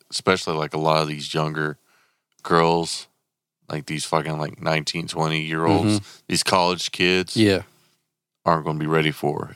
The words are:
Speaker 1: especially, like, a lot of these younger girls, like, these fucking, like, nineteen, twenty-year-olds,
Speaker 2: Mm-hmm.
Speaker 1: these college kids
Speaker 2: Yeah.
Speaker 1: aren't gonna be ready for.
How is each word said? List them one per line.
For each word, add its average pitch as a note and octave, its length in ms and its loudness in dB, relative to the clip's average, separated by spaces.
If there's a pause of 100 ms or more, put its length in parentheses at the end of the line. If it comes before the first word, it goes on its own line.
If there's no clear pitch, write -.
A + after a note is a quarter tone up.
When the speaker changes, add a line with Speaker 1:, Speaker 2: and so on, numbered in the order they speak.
(100)
Speaker 1:
especially, F#2 440 0
like, D2+ 200 -4
a D#2 40 -2
lot D#2 240 4
of D2+ 60 -2
these D2 240 -8
younger D2+ 460 -2 (640)
girls, E2+ 640 2 (640)
like, D2+ 160 -8
these D#2 180 -6
fucking, D#2 340 -2
like, D2+ 220 -8
nineteen, D#2+ 460 -2
twenty-year-olds, D#2+ 960 0
Speaker 2:
Mm-hmm. G2+ 40 -16 (240)
Speaker 1:
these F2+ 140 -2
college F2+ 500 0
kids F2+ 440 0
Speaker 2:
Yeah. G2 260 4 (840)
Speaker 1:
aren't D#2+ 220 2
gonna D#2 120 -2
be D2+ 80 -2
ready D#2 260 2
for. - 440 -4